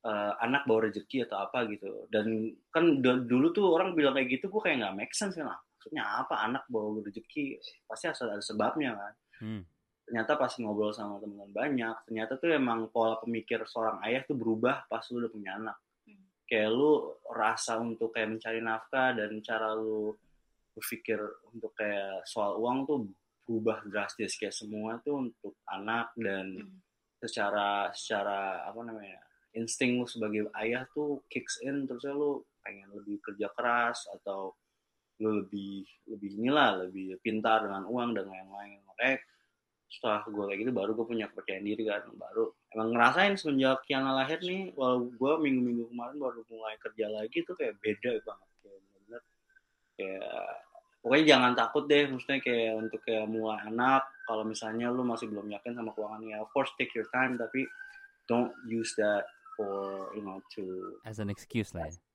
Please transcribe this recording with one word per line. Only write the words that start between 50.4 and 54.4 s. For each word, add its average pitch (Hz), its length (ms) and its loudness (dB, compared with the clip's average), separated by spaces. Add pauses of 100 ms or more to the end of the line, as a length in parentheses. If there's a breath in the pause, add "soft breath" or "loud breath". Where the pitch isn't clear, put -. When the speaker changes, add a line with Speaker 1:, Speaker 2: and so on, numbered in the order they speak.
Speaker 1:
pokoknya 139 240 8
jangan 123 320 10
takut 139 320 4
deh, 143 160 8
maksudnya 135 320 -2
kayak 117 400 2
untuk 110 240 -4
kayak 110 240 2
mulai 110 400 -2
anak, 127 400 4 (240)
kalau 110 160 0